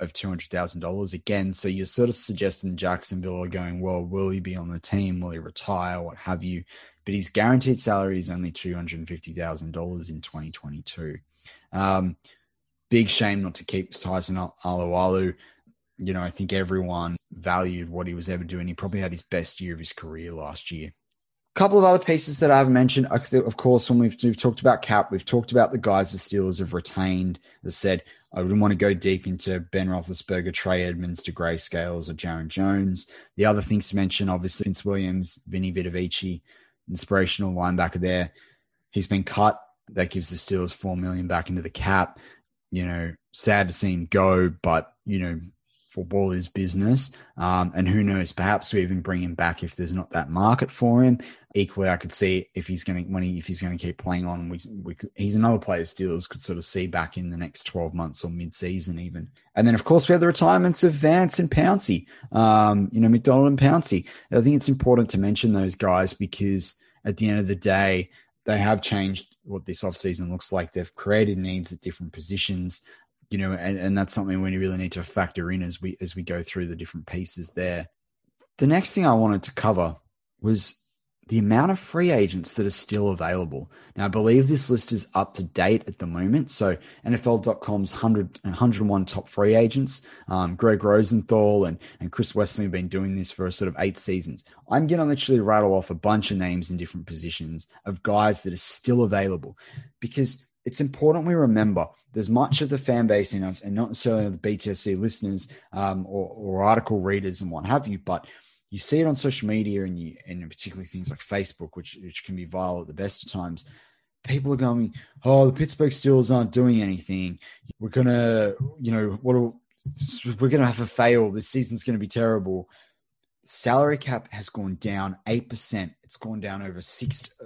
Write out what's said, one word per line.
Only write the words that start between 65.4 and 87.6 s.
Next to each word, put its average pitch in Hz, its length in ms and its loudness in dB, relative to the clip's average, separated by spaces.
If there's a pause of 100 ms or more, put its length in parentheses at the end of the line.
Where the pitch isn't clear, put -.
those 95 220 0
guys 92 400 2
because 98 640 -4 (280)
at 101 120 -4
the 107 120 0
end 104 120 2
of 95 80 -2
the 98 80 -2
day, 95 540 2 (360)
they 104 120 0
have 104 220 4
changed 98 640 -4
what 98 240 -10
this - 160 -8
offseason 90 480 -4
looks 90 220 -8
like. 90 200 -4
They've 90 220 -8
created 104 420 2
needs 92 360 -4
at 87 80 -16
different 85 320 -12
positions. 90 680 -6 (480)
You 98 100 -4
know, 95 140 -2
and, 92 260 -4
and 98 180 -2
that's 98 180 0
something 95 280 -2
we 92 140 -2
really 95 200 -2
need 92 160 -4
to 90 120 -8
factor 87 480 -4
in 92 100 -2
as 87 180 -8
we, 92 200 -8
as 92 160 -10
we 92 60 -8
go 87 200 -6
through 90 240 -6
the 85 80 -8
different 80 320 -14
pieces 90 440 -10
there. 87 360 -6 (720)
The 135 80 4
next 170 260 4
thing 185 140 2
I 127 80 6
wanted 107 300 2
to - 80 -10
cover 90 440 0 (440)
was 104 340 -2 (540)
the 110 100 2
amount 113 320 4
of 185 80 0
free 175 320 0
agents 95 440 0
that 104 120 -2
are 101 40 -2
still 101 400 -2
available. 85 600 -4 (240)
Now, 98 120 -2
I - 20 0
believe 113 400 6
this 143 200 0
list 123 220 0
is 107 240 -4
up 95 200 0
to 95 100 -6
date 95 420 2
at - 140 -12
the 90 60 -6
moment. 95 440 0
So 95 260 0 (280)
N 120 100 0
F 113 100 -4
L 120 140 4
dot 104 220 0